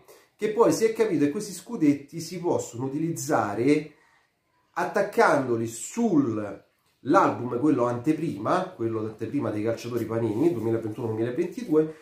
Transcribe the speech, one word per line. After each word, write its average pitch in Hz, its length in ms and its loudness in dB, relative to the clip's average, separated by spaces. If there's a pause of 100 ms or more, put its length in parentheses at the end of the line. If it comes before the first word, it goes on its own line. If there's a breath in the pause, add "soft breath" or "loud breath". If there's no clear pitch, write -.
(360 soft breath)
Che 214 160 -2
poi 214 200 6
si 214 140 2
è 220 80 2
capito 180 320 2
che 143 60 0
questi 202 220 -8
scudetti 160 680 0
si 165 200 -10
possono 135 460 -4
utilizzare 135 1080 0 (800 loud breath)
attaccandoli 151 920 2
sul, 113 1000 0 (340)
l'album, 123 600 2
quello 135 260 4
anteprima, 139 920 -2
quello 113 240 -2
anteprima 110 500 -4
dei 107 140 -4
calciatori 113 420 -4
Panini, 113 480 0
duemilaventuno 113 540 -2
duemilaventidue, 156 960 0